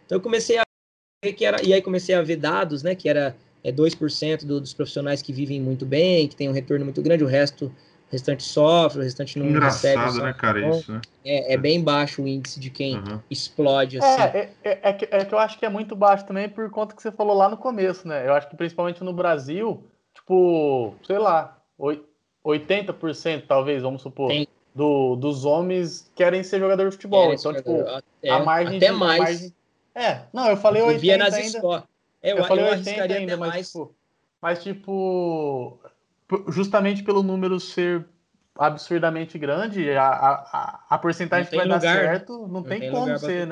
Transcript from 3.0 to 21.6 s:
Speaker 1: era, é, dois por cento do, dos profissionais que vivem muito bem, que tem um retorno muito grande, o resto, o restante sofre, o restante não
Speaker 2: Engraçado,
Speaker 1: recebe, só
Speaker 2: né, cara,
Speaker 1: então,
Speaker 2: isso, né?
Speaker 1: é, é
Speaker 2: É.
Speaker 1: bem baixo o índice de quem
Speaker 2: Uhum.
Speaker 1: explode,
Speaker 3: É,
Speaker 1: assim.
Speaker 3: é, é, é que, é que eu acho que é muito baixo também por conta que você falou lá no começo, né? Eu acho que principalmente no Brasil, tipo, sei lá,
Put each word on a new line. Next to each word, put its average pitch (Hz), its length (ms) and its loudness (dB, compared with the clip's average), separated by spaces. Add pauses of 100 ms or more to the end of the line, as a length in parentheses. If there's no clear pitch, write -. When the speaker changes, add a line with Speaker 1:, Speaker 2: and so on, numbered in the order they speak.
Speaker 1:
era, 143 260 0 (260)
é, 135 80 -4
dois 156 240 2
por 151 160 -4
cento 151 360 -4
do, 143 120 -2
dos 131 140 -8
profissionais 143 480 -4
que 139 140 -10
vivem 139 260 -4
muito 131 240 -4
bem, 156 420 4
que - 80 -12
tem 139 140 -4
um 135 40 -2
retorno 139 320 -2
muito 139 180 -6
grande, 156 200 4
o 147 40 4
resto, 143 400 0
o 131 60 -12 (380)
restante 135 320 -4
sofre, 151 580 4
o - 20 -4
restante 131 360 -6
não 143 120 -2
Speaker 2:
Engraçado, 139 440 4 (120)
Speaker 1:
recebe, 123 120 -2
só 120 60 -2
Speaker 2:
né, 127 80 -2
cara, 107 280 0
Speaker 1:
então, 131 100 0
Speaker 2:
isso, 160 220 -2
né? 113 80 -8 (240)
Speaker 1:
é, 135 280 -2
é - 20 4
Speaker 2:
É. - 40 4
Speaker 1:
bem 147 240 2
baixo 143 400 0
o 139 40 -4
índice 135 320 -6
de 131 120 -12
quem 135 260 -6
Speaker 2:
Uhum. 104 240 -10 (100)
Speaker 1:
explode, 135 680 0
Speaker 3:
É, - 20 -6
Speaker 1:
assim. 262 200 4 (180)
Speaker 3:
é, 208 120 -4 (140)
é, 202 140 -2 (100)
é 196 60 4
que, 202 160 -6
é 196 140 2
que 202 100 -4
eu 214 40 2
acho 214 200 0
que 226 80 -4
é - 20 -2
muito 214 260 -6
baixo 196 320 4
também 196 220 -6
por 214 220 -8
conta 214 260 -6
que - 60 -20
você 220 100 -6
falou 208 240 2
lá 196 120 6
no 214 100 -2
começo, 190 500 -2
né? 139 180 -4
Eu 139 80 4
acho 147 140 2
que - 80 -20
principalmente 175 480 -6
no 180 80 -6
Brasil, 170 720 -2 (300)
tipo, 151 800 2 (120)
sei 196 120 0
lá, 175 380 0 (220)